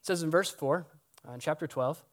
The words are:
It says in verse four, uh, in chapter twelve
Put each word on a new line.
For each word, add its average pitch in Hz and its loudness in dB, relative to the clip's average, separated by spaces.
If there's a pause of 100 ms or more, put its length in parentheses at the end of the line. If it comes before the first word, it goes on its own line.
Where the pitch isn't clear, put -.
It - -14
says 180 0
in 160 0
verse 185 4
four, 151 0 (400)
uh, 127 -14
in 123 -10
chapter 151 -2
twelve 131 -2